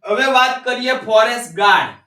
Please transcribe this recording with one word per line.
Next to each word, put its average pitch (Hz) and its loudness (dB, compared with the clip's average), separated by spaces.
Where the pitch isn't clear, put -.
હવે 240 0
વાત 254 0
કરીએ 247 -4
ફોરેસ્ટ 220 0
ગાર્ડ. - 0